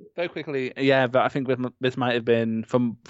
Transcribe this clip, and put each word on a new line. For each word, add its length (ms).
very 140
quickly, 480
yeah, 300
but 160
I 60
think 200
this 100
m-, 220
this 160
might 180
have 100
been, 400
from 320